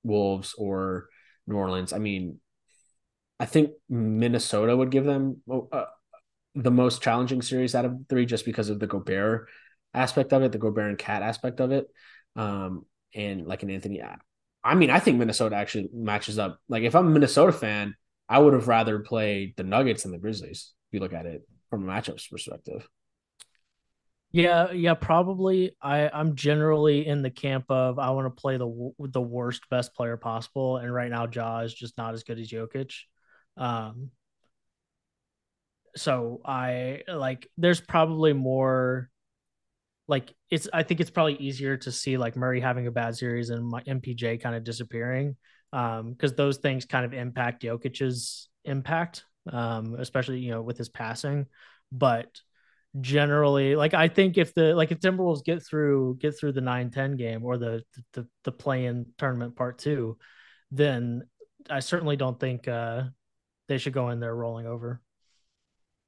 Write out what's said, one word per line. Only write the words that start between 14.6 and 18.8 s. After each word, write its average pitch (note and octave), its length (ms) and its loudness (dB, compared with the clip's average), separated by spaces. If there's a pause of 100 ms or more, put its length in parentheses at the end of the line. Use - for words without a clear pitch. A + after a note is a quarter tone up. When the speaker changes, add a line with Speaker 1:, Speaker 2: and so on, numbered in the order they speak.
Speaker 1:
I C3+ 120 4
mean, E3 140 8
I D3+ 100 6
think D#3 180 6
Minnesota A2 380 2
actually G2+ 380 -2
matches G#2+ 460 -2
up. F#2+ 280 -4
Like, A2+ 160 -2
if A#2 120 4
I'm F3+ 120 8
a - 20 8
Minnesota D3+ 420 8
fan, G#2 440 -4 (320)
I A#2+ 120 6
would D3 140 10
have A#2 140 2
rather A2+ 320 4